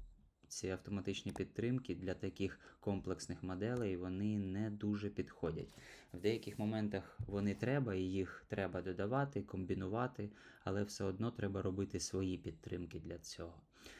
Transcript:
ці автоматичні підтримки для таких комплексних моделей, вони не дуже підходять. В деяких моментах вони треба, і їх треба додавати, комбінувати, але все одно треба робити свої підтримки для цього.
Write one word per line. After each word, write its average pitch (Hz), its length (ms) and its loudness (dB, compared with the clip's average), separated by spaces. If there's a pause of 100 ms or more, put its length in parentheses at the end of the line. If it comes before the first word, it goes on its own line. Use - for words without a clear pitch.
(480)
ці - 220 -4
автоматичні 98 640 -2
підтримки 117 640 0
для 90 180 0
таких - 680 -2
комплексних 95 640 -2
моделей, 98 540 0
вони 95 400 2
не 101 320 0
дуже 104 400 0
підходять. - 680 -2 (360)
В 90 60 -8
деяких 107 400 2
моментах 104 680 0
вони 101 280 2
треба, 120 400 4
і 92 60 4
їх 95 460 0
треба 92 340 2
додавати, 101 600 2
комбінувати, 95 880 0 (340)
але 101 200 2
все 101 200 -2
одно 98 280 2
треба 98 300 0
робити 98 380 0
свої 92 380 2
підтримки 85 640 -6
для 85 180 -6
цього. 82 440 -10 (380)